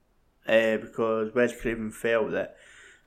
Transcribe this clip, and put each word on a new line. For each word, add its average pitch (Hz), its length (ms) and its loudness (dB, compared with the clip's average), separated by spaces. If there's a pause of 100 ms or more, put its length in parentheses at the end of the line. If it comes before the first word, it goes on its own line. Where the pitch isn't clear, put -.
(480)
uh, 110 300 4
because 110 560 -2
Wes 120 260 0
Craven 113 300 -4
felt 113 420 0
that 92 240 -6 (500)